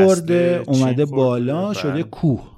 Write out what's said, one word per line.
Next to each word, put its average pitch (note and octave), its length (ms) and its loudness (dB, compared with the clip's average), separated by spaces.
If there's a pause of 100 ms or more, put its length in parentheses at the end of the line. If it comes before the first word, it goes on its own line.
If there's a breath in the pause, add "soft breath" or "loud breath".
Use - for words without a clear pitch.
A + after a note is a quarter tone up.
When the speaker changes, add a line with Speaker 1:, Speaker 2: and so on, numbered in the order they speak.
Speaker 1:
خورده، F3 600 2
Speaker 2:
چین C#3+ 100 -2
Speaker 1:
اومده C3 320 2
Speaker 2:
خورده، D3 100 -4
Speaker 1:
بالا، C3 480 0
Speaker 2:
بله. G#3 100 -4
Speaker 1:
شده D3+ 280 -4
کوه. D3+ 280 -2 (280)